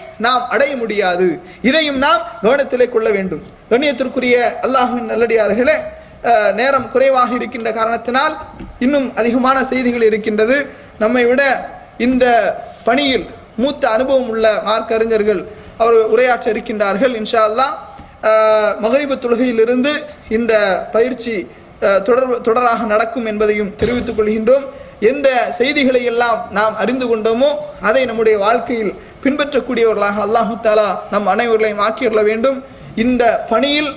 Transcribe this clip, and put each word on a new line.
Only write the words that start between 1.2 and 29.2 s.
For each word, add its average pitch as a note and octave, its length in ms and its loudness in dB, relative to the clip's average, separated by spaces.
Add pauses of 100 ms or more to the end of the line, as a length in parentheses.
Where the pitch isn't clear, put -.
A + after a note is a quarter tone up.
இதையும் C#4+ 360 2
நாம் D#4 240 2 (220)
கவனத்திலே B3 460 2
கொள்ள A3+ 200 0
வேண்டும். F#3+ 340 -4 (260)
கண்ணியத்திற்குரிய B3+ 640 0 (260)
அல்லாஹ்வின் A#3+ 500 0
நல்லடியார்களே, A3+ 640 2 (480)
அஹ், G#3+ 300 4
நேரம் B3+ 380 0
குறைவாக B3+ 420 2
இருக்கின்ற A#3 380 -4
காரணத்தினால் A#3 680 -2 (420)
இன்னும் C4 360 0
அதிகமான B3 480 2
செய்திகள் B3 380 0
இருக்கின்றது. A3 720 2 (260)
நம்மை A#3+ 260 2
விட B3+ 440 2 (280)
இந்த B3 300 2 (560)
பணியில் B3+ 460 0 (280)
மூத்த C4+ 320 0
அனுபவம் B3+ 400 0
உள்ள A3 340 0
மார்க்க A3+ 320 -2
அறிஞர்கள் G#3+ 540 0 (280)
அவர் A#3 160 2
உரையாற்ற A3+ 580 2
இருக்கின்றார்கள். G#3 680 0
இன்ஷா A3 280 -2
அல்லாஹ், C4 240 0 (480)
அஹ், G#3+ 560 2
மகரிபு C4 380 0
தொழுகையிலிருந்து B3 880 0 (260)
இந்த A3+ 240 0 (380)
பயிற்சி, A#3 560 -2 (340)
அஹ், G3 200 2
தொடர்-, B3 400 0
தொடராக A#3 440 0
நடக்கும் A3+ 400 -2
என்பதையும் G#3 500 -2
தெரிவித்துக் A#3 440 -2
கொள்கின்றோம். A3 460 2 (340)
எந்த B3+ 520 2
செய்திகளை C4 520 2
எல்லாம் A#3 480 0
நாம் G#3+ 260 0
அறிந்து B3 300 -2
கொண்டோமோ A3+ 480 0 (260)
அதை A#3+ 240 2
நம்முடைய A3 320 2
வாழ்க்கையில் A3 580 -2 (280)